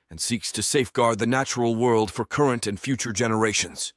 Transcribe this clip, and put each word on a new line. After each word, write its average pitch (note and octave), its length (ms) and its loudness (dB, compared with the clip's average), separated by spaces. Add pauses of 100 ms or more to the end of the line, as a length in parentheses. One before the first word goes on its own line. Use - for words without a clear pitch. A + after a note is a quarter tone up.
and E2 120 -16
seeks - 300 -4
to A2 100 -6
safeguard A#2 580 2
the A2+ 60 0
natural A#2+ 500 0
world A2+ 360 4
for A#2 140 -6
current B2+ 420 0
and G2+ 120 -4
future B2 320 -4
generations. A2 840 0